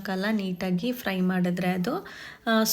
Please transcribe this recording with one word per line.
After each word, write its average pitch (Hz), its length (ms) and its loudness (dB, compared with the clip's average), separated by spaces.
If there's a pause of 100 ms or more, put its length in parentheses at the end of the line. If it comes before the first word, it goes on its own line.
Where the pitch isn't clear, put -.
ಕಾಲ 190 160 0 (160)
ನೀಟಾಗಿ 185 500 0 (120)
ಫ್ರೈ 190 160 -2 (140)
ಮಾಡಿದ್ರೆ 180 480 2
ಅದು, 233 140 0 (560)
ಆ, 220 60 4 (160)